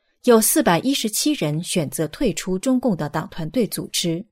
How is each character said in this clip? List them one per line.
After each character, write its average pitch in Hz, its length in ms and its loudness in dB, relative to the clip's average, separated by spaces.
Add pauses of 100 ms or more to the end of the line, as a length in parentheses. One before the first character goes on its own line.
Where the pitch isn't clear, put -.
(240)
有 233 140 8
四 277 240 2
百 185 180 4
一 262 120 0
十 247 160 -2
七 302 240 -2
人 156 320 -2
选 170 240 -2
择 - 200 -4
退 196 260 -2
出 185 240 -4
中 254 200 2
共 247 160 0
的 156 140 -4
党 156 220 -6
团 156 180 -6
队 220 180 0
组 - 240 -6
织。 170 420 -4